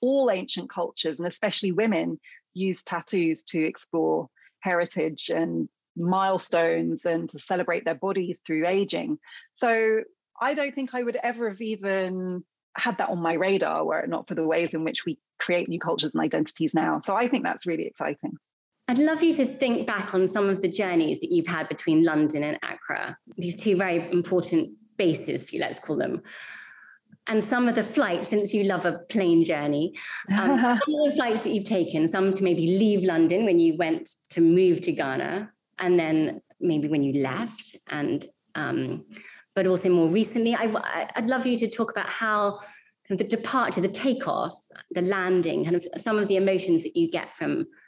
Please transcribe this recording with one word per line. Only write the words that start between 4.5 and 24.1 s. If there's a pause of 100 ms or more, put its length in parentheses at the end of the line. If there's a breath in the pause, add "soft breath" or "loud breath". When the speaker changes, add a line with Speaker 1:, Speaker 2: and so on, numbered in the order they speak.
Speaker 1:
heritage
and (280)
milestones
and
to
celebrate
their
bodies
through
aging. (380 loud breath)
So (380)
I
don't
think
I
would
ever
have
even (320)
had
that
on
my
radar
were
it
not
for
the
ways
in
which
we (200)
create
new
cultures
and
identities
now.
So
I
think
that's
really
exciting. (560)
Speaker 2:
I'd
love
you
to
think
back
on
some
of
the
journeys
that
you've
had
between
London
and
Accra, (200)
these
two
very